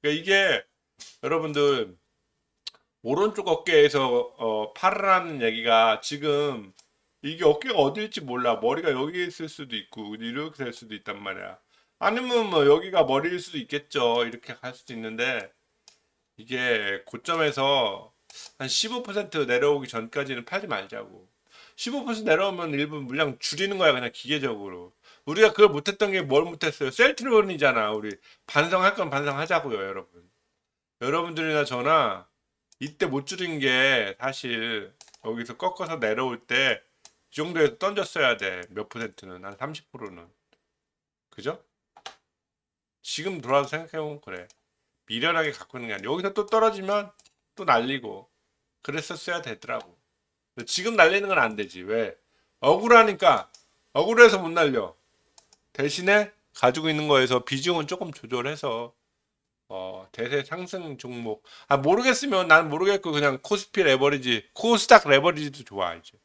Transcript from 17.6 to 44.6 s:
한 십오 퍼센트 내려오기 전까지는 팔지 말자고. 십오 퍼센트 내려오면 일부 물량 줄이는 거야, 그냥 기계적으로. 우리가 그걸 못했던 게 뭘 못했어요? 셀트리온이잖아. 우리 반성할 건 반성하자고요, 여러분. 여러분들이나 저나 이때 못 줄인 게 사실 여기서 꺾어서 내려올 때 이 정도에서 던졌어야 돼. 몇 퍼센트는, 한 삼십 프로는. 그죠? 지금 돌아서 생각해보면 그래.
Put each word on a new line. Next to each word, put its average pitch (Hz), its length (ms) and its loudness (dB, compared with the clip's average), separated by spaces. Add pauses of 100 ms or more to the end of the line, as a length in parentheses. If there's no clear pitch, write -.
한 131 100 -10
십오 233 340 -4
퍼센트 196 360 -6
내려오기 135 500 2
전까지는 120 560 -6
팔지 202 220 -8
말자고. 104 680 -10 (440)
십오 269 280 -8
퍼센트 220 240 -6
내려오면 175 420 0
일부 147 300 -6
물량 135 400 -4
줄이는 190 380 -6
거야, 160 140 6
그냥 123 200 -4
기계적으로. 104 800 -8 (320)
우리가 208 280 4
그걸 208 180 8
못했던 196 420 -2
게 190 80 0
뭘 147 240 4
못했어요? 151 480 -4
셀트리온이잖아. 190 1000 2
우리 107 240 -6 (300)
반성할 185 480 2
건 175 160 -4
반성하자고요, 143 680 -2
여러분. 95 540 -10 (680)
여러분들이나 156 640 -2
저나 127 640 0 (500)
이때 151 280 -4
못 139 200 -4
줄인 180 320 -8
게 127 600 2
사실 117 760 -6 (300)
여기서 117 320 -8
꺾어서 175 420 -6
내려올 120 480 -4
때 123 340 0 (520)
이 - 40 -12
정도에서 151 420 0
던졌어야 165 580 0
돼. 95 240 -6 (100)
몇 104 180 -10
퍼센트는, 95 560 -14
한 98 120 -14
삼십 147 340 -12
프로는. 92 380 -16 (1040)
그죠? - 300 -10 (1400)
지금 170 380 -8
돌아서 131 280 2
생각해보면 156 520 -8
그래. 90 260 -14 (600)